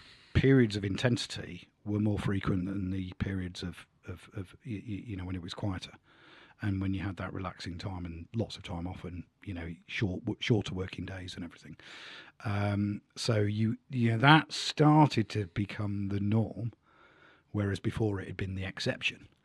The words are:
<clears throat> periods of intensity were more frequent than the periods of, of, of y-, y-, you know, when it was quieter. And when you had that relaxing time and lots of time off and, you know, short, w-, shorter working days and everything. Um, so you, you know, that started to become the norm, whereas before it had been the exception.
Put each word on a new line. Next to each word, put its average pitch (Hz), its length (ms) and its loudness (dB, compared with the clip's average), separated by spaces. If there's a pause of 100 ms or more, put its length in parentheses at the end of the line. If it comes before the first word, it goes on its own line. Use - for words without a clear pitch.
(140)
<clears throat> - 200 -20
periods 127 420 6
of 101 100 -2
intensity 101 840 -2 (160)
were 104 160 0
more 104 200 2
frequent 98 460 0
than 95 260 -4
the 95 280 -4
periods 92 420 -4
of, 87 240 -8 (220)
of, - 300 -14
of 95 180 -10 (100)
y-, 107 220 -8
y-, 101 180 -8
you 98 120 -8
know, 92 80 -6
when 92 100 -6
it 90 60 -6
was 85 120 -10
quieter. 92 380 -6 (720)
And 98 180 0
when 95 140 0
you 95 80 -2
had 95 160 -4
that 92 160 -6
relaxing 87 440 -8
time 90 280 -6
and 82 280 -10
lots 110 220 -2
of 92 80 -14
time 87 240 -6
off 90 160 -10
and, 85 200 -10 (200)
you 98 100 -8
know, 85 140 -8 (200)
short, 98 340 -2
w-, - 180 -4
shorter 104 340 2
working 92 300 -6
days 92 320 -10
and 95 80 -8
everything. - 320 -16 (680)
Um, 101 560 0 (160)
so 110 240 2
you, 107 340 2 (140)
you 117 220 2
know, 113 80 2
that 147 340 8
started 151 760 6
to 104 180 -2
become 101 600 -2
the 101 140 -2
norm, 107 500 0 (800)
whereas 101 280 0
before 104 420 0
it 87 60 -10
had 95 100 -10
been 95 180 -4
the 95 80 -4
exception. - 640 -4 (180)